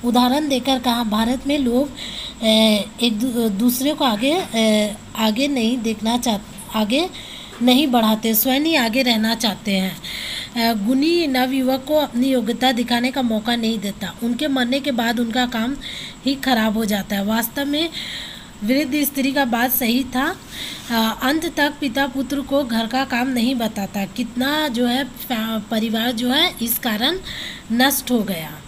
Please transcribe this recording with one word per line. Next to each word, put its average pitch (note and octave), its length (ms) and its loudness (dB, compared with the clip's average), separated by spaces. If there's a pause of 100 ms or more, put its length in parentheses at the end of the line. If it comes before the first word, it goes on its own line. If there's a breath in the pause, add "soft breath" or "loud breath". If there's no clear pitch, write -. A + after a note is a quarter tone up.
उदाहरण B3 440 4
देकर C4 300 2
कहा, A#3+ 240 0
भारत A3+ 440 0
में D4 100 2
लोग, C4 320 2 (520 loud breath)
अ, A3+ 40 -4 (560)
एक A3+ 180 2
दू-, A#3 320 0
दूसरे B3 420 2
को D4 120 0
आगे, B3 280 2
अ, A3 640 2 (200)
आगे A3 320 2
नहीं B3 300 2
देखना A3 400 0
चाह-, - 600 -4
आगे B3+ 320 2 (520 loud breath)
नहीं B3+ 260 6
बढ़ाते, A3 480 2
स्वयं C4 260 2
ही D#4+ 140 2
आगे B3 280 2
रहना A3+ 320 2
चाहते G#3 360 -2
हैं। F#3+ 260 0 (580 loud breath)
अ, A#3 180 2
गुणी C#4 540 2
नवयुवक C4 600 0
को D4+ 80 2
अपनी C4+ 340 2
योग्यता A#3+ 420 2
दिखाने A#3+ 400 0
का C4+ 100 -2
मौका A3+ 340 0
नहीं A3+ 240 0
देता। G3 440 -6
उनके A#3+ 240 0
मरने C4 320 2
के C#4+ 120 -2
बाद A#3 280 0
उनका A#3+ 260 2
काम A#3+ 300 -2 (500 loud breath)
ही C4+ 100 2
खराब A3 380 2
हो A3 120 0
जाता G3+ 300 -2
है। G3 100 -2
वास्तव A3+ 400 -2
में D4+ 240 0 (760 loud breath)
वृद्ध C#4 400 2
स्त्री C#4 300 0
का C#4 120 2
बात A#3+ 260 0
सही B3 320 0
था। C#4 340 -2 (520 loud breath)
अ, A3+ 340 0
अंत D#4 320 0
तक D4 260 2
पिता C#4 260 0
पुत्र C4+ 340 -4
को C#4 220 0
घर A3+ 240 -2
का C4 180 0
काम B3+ 220 0
नहीं B3+ 280 2
बताता। G3 500 -4
कितना C4 640 -2
जो B3 180 0
है B3+ 180 2
फै-, A3 680 -4
परिवार A3+ 400 0
जो B3 180 -2
है E4+ 320 2
इस A3+ 180 -2
कारण B3+ 400 0 (520 loud breath)
नष्ट C4 400 2
हो A3+ 120 2
गया। D#3+ 440 -6